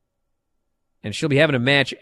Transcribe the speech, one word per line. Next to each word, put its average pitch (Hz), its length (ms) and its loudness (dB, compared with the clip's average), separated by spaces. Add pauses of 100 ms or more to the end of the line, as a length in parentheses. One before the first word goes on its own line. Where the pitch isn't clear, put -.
(1040)
and 104 120 -10
she'll 156 140 -4
be 135 80 2
having 147 180 2
a 127 40 0
match 135 420 0